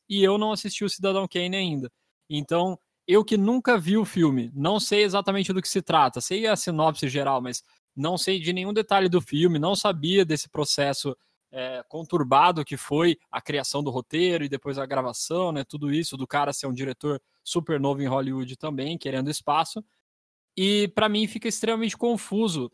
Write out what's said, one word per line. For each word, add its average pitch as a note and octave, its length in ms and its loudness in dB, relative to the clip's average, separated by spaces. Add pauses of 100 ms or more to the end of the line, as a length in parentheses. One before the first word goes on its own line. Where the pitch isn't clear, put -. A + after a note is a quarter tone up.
e G3 160 2
eu G3 140 4
não G#3+ 140 0
assisti G#3 320 -4
o G3+ 60 -2
Cidadão F#3+ 380 -2
Kane F3+ 280 -4
ainda. D#3 360 -2 (380)
Então, E3+ 480 0 (300)
eu G3+ 160 6
que G#3+ 140 2
nunca A#3 400 4
vi F#3 200 2
o A3 60 4
filme, C3+ 500 2
não D#3+ 280 0
sei G#3 220 2
exatamente G3 500 0
do F#3 80 0
que - 80 -8
se F#3+ 120 -2
trata, D3 380 4
sei G3+ 260 -2
a G#3+ 120 2
sinopse D#3 500 0
geral, C3+ 340 0
mas B2 220 -8 (320)
não D#3+ 220 -2
sei F#3+ 200 0
de E3 140 -2
nenhum F#3 220 -4
detalhe G3 340 2
do F3 140 2
filme, D#3+ 360 2
não E3+ 180 0
sabia F#3 500 2
desse D#3 240 -2
processo, C#3 680 -2 (340)
é, B2+ 380 -8
conturbado D#3 800 4
que D3 100 -8
foi D#3 420 2 (140)
a A#2+ 100 -6
criação C#3+ 400 -4
do D3 80 -2
roteiro D#3 540 0
e C#3+ 60 -6
depois C3+ 280 -6
a C3+ 80 -4
gravação, C#3+ 680 -2
né, C#3 100 -4
tudo D3 280 -6
isso, D3+ 260 -2
do C3 100 -6
cara C#3+ 240 0
ser C#3 160 -8
um C3 60 -4
diretor C3+ 480 -4 (220)
super D#3+ 360 -2
novo C#3 220 0
em C3+ 60 0
Hollywood C3 500 -2
também, D3+ 400 -6
querendo C3+ 320 -4
espaço. D3+ 540 -2 (720)
E G3+ 340 2
pra G#3+ 180 2
mim G#3+ 200 0
fica G#3+ 200 -8
extremamente A3+ 480 -2
confuso. G3+ 800 -2